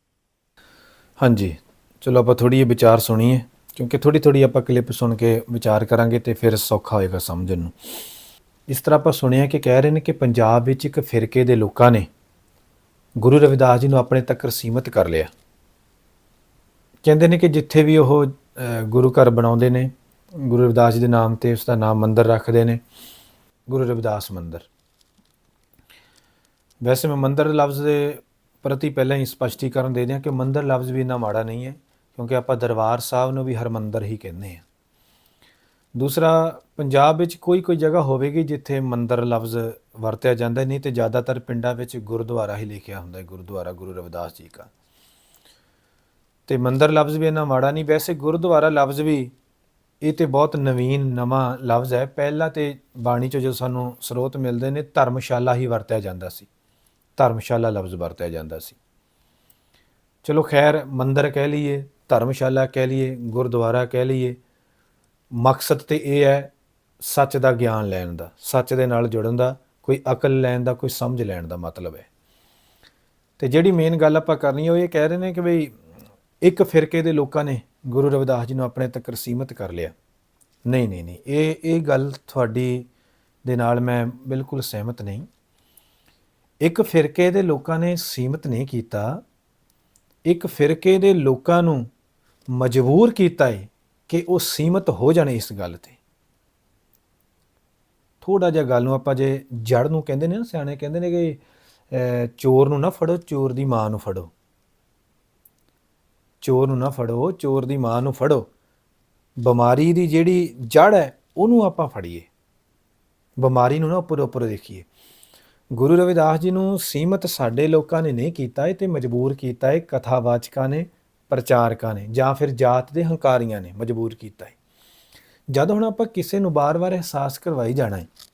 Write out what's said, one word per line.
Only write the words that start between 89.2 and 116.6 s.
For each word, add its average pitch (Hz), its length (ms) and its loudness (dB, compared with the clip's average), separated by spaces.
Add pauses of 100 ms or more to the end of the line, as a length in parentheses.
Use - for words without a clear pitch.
ਇੱਕ 170 220 0
ਫਿਰਕੇ 160 500 2
ਦੇ 196 160 4
ਲੋਕਾਂ 165 500 2
ਨੂੰ 139 240 0 (640)
ਮਜਬੂਰ 131 640 4
ਕੀਤਾ 170 340 2
ਹੈ 104 220 -6 (400)
ਕਿ 170 200 -2
ਉਹ 180 100 2
ਸੀਮਤ 170 500 -2
ਹੋ 123 240 2
ਜਾਣ 160 160 2
ਇਸ 117 240 -6
ਗੱਲ 92 220 -8
'ਤੇ। - 160 -20 (2250)
ਥੋੜ੍ਹਾ 180 280 0
ਜਿਹਾ 156 140 0
ਗੱਲ 123 200 0
ਨੂੰ 131 100 0
ਆਪਾਂ 135 220 -2
ਜੇ 135 380 -2
ਜੜ੍ਹ 120 360 0
ਨੂੰ 160 140 -2
ਕਹਿੰਦੇ 143 240 -4
ਨੇ 175 100 -2
ਨਾ, 233 60 -6
ਸਿਆਣੇ 143 320 -8
ਕਹਿੰਦੇ 147 240 -8
ਨੇ 175 120 -4
ਕਿ, 170 260 -2 (540)
ਅਹ, 123 360 -2 (100)
ਚੋਰ 135 320 4
ਨੂੰ 143 100 -2
ਨਾ 160 100 0
ਫੜੋ, 170 280 -2
ਚੋਰ 135 360 -4
ਦੀ 135 120 -4
ਮਾਂ 113 240 -2
ਨੂੰ 107 100 -6
ਫੜੋ। 92 300 -10 (2000)
ਚੋਰ 131 260 2
ਨੂੰ 135 100 -2
ਨਾ 131 120 -2
ਫੜੋ, 123 420 -4
ਚੋਰ 135 340 -2
ਦੀ 139 120 -6
ਮਾਂ 120 240 -2
ਨੂੰ 135 120 -4
ਫੜੋ। 135 340 0 (920)
ਬਿਮਾਰੀ 123 540 4
ਦੀ 175 140 2
ਜਿਹੜੀ 165 540 2
ਜੜ੍ਹ 151 340 6
ਹੈ 151 220 2 (200)
ਉਹਨੂੰ 226 260 4
ਆਪਾਂ 170 240 -2
ਫੜੀਏ, 87 340 -12 (1200)
ਬਿਮਾਰੀ 127 400 2
ਨੂੰ 156 100 0
ਨਾ 180 80 -2
ਉੱਪਰ 175 220 -4
ਉੱਪਰ 123 240 -4
ਦੇਖੀਏ। 98 400 -10 (920)
ਗੁਰੂ 139 240 4
ਰਵਿਦਾਸ 165 420 2
ਜੀ 180 120 -2
ਨੂੰ 190 280 -2